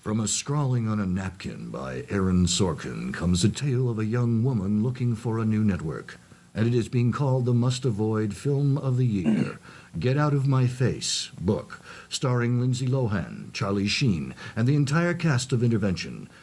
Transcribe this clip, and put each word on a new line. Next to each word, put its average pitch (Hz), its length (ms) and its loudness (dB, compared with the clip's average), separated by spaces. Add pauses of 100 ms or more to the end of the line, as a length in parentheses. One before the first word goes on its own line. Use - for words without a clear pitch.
From 107 200 -2
a 107 80 -2
Scrawling 127 580 -2
on 107 140 0
a 101 60 -2
Napkin 95 640 -6
by 64 380 -8
Aaron 92 380 4
Sorkin 82 680 -2
comes 175 300 0
a 180 60 4
tale 127 420 0
of 110 80 -4
a 110 80 -2
young 117 380 2
woman 107 360 0
looking 123 360 0
for 110 220 -2
a 113 60 -2
new 107 200 2
network. 80 560 -2 (340)
And 113 140 2
it 120 60 2
is 117 140 2
being 123 220 2
called 131 340 0
the 123 80 2
must-avoid 110 800 2
film 139 460 0
of 131 180 0
the 127 100 2
year. 101 520 0 (200)
<clears throat> - 200 -14
Get 123 180 0
Out 147 180 2
of 139 120 2
My 131 220 4
Face - 640 -2 (100)
book, - 400 -2 (280)
starring 123 520 0
Lindsay 127 260 0
Lohan, 110 680 -2
Charlie 101 360 -2
Sheen, 87 460 0 (200)
and 113 140 0
the 143 80 4
entire 156 380 2
cast 165 380 0
of 120 120 2
Intervention. 90 640 -2 (140)